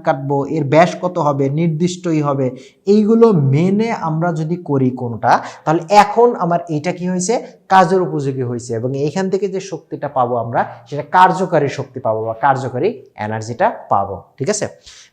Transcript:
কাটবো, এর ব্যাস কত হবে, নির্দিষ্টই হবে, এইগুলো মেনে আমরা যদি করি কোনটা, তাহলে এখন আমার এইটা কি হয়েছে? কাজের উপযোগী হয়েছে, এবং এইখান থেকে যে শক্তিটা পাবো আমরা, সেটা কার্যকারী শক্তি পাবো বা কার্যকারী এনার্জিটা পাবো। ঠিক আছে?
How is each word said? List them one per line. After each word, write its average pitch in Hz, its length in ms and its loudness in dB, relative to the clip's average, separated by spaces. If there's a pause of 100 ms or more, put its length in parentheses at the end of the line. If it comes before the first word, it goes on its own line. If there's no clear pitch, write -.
কাটবো, 143 400 -2
এর 151 200 -2
ব্যাস 160 380 4
কত 180 160 -4
হবে, 139 320 0
নির্দিষ্টই 165 720 -2
হবে, 139 300 0 (360)
এইগুলো 214 460 6
মেনে 180 580 2
আমরা 165 420 -2
যদি 160 240 -4
করি 135 340 0
কোনটা, 123 500 0 (240)
তাহলে 165 260 0
এখন 220 460 4
আমার 170 320 -2
এইটা 160 240 -4
কি 175 160 -6
হয়েছে? 185 380 -2 (220)
কাজের 185 340 4
উপযোগী 139 400 -4
হয়েছে, 120 320 -6
এবং 131 240 -4
এইখান 190 320 -2
থেকে 196 180 0
যে 185 120 -6
শক্তিটা 147 480 -10
পাবো 123 280 0
আমরা, 120 300 -2 (240)
সেটা 143 120 -6
কার্যকারী 175 680 4
শক্তি - 320 -8
পাবো 110 240 -2
বা 113 100 -4
কার্যকারী 135 680 -2 (120)
এনার্জিটা 110 580 -4 (160)
পাবো। 98 340 -2 (160)
ঠিক 139 120 -2
আছে? 170 180 -4 (440)